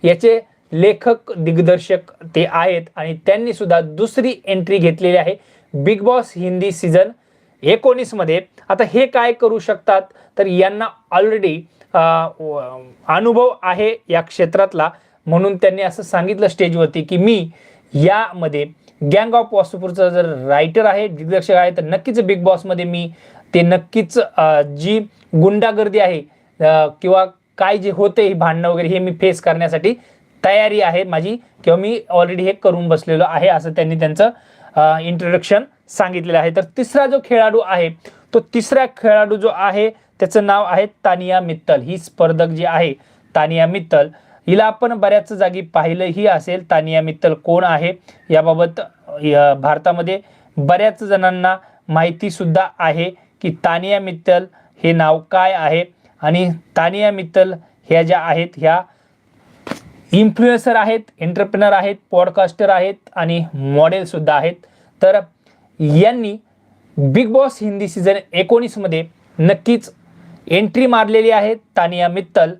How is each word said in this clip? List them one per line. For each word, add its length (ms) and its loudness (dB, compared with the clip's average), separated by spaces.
याचे 360 2
लेखक, 640 0
दिग्दर्शक 760 0
ते 160 0
आहेत 300 -2
आणि 300 -10
त्यांनी 280 0
सुद्धा 280 0
दुसरी 540 -4
एंट्री 320 -2
घेतलेली 400 2
आहे 420 -4
Bigg 240 0
Boss 240 0
हिंदी 360 -4
सीझन 380 2
एकोणीसमध्ये. 800 0
आता 140 2
हे 220 2
काय 260 0
करू 280 0
शकतात, 420 0
तर 80 2
यांना 400 0
already, 420 0
अ, 340 2
व-, 220 -8
अनुभव 540 2
आहे 340 -2
या 120 0
क्षेत्रातला, 680 0
म्हणून 300 0
त्यांनी 260 2
असं 220 -6
सांगितलं 440 -2
स्टेजवरती 540 0
की 160 -4
"मी 320 2
यामध्ये 720 -2
गँग 220 2
ऑफ 160 2
वासेपूरचा 580 0
जर 160 0
रायटर 600 0
आहे, 220 0
दिग्दर्शक 460 -2
आहे, 180 4
तर 120 -6
नक्कीच 360 -4
Bigg 220 0
Boss-मध्ये 440 -2
मी 260 -6
ते 80 4
नक्कीच, 580 0
अ, 240 4
जी 380 -2
गुंडागर्दी 580 0
आहे, 200 2
अ, 220 4
किंवा 240 2
काय 200 0
जे 140 -4
होते 300 0
ही 120 2
भांडणं 360 0
वगैरे, 180 -2
हे 120 0
मी 120 -4
फेस 200 0
करण्यासाठी 520 -2
तयारी 360 2
आहे 220 0
माझी 340 -4
किंवा 160 4
मी 300 -4
already 320 0
हे 120 0
करून 340 0
बसलेलो 400 0
आहे," 200 0
असं 240 0
त्यांनी 240 -2
त्यांचं, 340 0
अ, 260 2
इंट्रोडक्शन 640 0
सांगितलेलं 520 -2
आहे. 160 0
तर 60 0
तिसरा 440 -2
जो 200 0
खेळाडू 400 2
आहे, 240 -2
तो 60 4
तिसरा 460 -2
खेळाडू 500 0
जो 180 -8
आहे, 360 -2
त्याचं 560 -2
नाव 180 2
आहे 220 0
तानिया 540 -2
मित्तल. 420 -2
ही 160 -10
स्पर्धक 480 0
जी 200 -6
आहे, 280 0
तानिया 300 2
मित्तल, 420 0
हिला 180 4
आपण 280 -2
बऱ्याच 400 0
जागी 280 -2
पाहिलंही 680 -2
असेल. 440 -2
तानिया 300 0
मित्तल 320 -2
कोण 300 0
आहे 300 0
याबाबत, 520 0
अ, 460 2
भारतामध्ये 680 -2
बऱ्याच 460 0
जणांना 540 0
माहितीसुद्धा 800 -2
आहे 300 -2
की 80 -4
तानिया 340 -2
मित्तल 460 -2
हे 80 2
नाव 280 2
काय 220 2
आहे. 320 -2
आणि 300 0
तानिया 340 0
मित्तल 420 0
ह्या 140 4
ज्या 160 0
आहेत, 380 -2
ह्या 240 2
इन्फ्लुएन्सर 640 2
आहेत, 240 0
एंटरप्रेन्योर 540 0
आहेत, 220 0
पॉडकास्टर 580 0
आहेत 240 2
आणि 380 -2
मॉडेलसुद्धा 800 0
आहेत. 200 0
तर 180 4
यांनी 580 2
Bigg 280 2
Boss 220 2
हिंदी 260 -6
सीझन 260 0
एकोणीसमध्ये 720 -2
नक्कीच 540 0
एंट्री 380 0
मारलेली 460 2
आहे 240 0
तानिया 520 -2
मित्तल 520 0